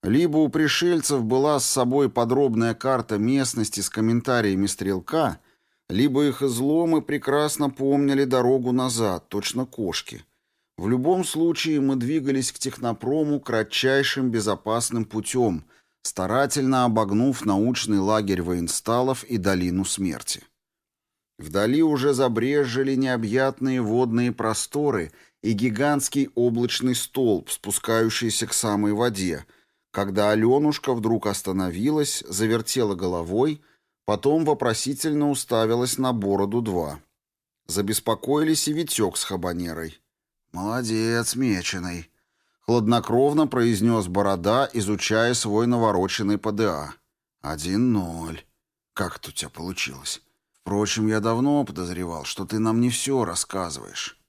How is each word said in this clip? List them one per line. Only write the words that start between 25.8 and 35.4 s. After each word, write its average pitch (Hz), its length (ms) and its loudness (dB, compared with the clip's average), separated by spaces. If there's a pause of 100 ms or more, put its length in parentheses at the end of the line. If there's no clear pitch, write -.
облачный 120 600 0
столб, 120 560 0
спускающийся 113 960 -2
к - 60 -6
самой 104 400 0
воде, 98 540 -2 (440)
когда 101 400 0
Алёнушка 131 640 2
вдруг 113 320 0
остановилась, 98 1000 -2
завертела 110 680 0
головой, 92 680 -2 (420)
потом 147 400 2
вопросительно 143 840 0
уставилась 120 680 0